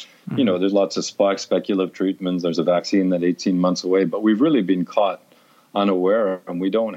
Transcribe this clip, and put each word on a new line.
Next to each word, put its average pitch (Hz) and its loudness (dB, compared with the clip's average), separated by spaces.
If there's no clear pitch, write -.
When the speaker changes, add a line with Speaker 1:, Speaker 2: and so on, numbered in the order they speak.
Speaker 1:
Mm-hmm. 135 0
Speaker 2:
know, 92 2
there's 98 0
lots 98 0
of 90 -2
spe-, 98 0
speculative 95 -2
treatments. 92 -2
There's 82 -2
a 85 2
vaccine 92 0
that 87 0
eighteen 90 0
months 90 0
away, 95 2
but 92 -4
we've 107 2
really 147 2
been 90 0
caught 98 -2
unaware, 98 0
and 87 -6
we 95 0
don't 110 -2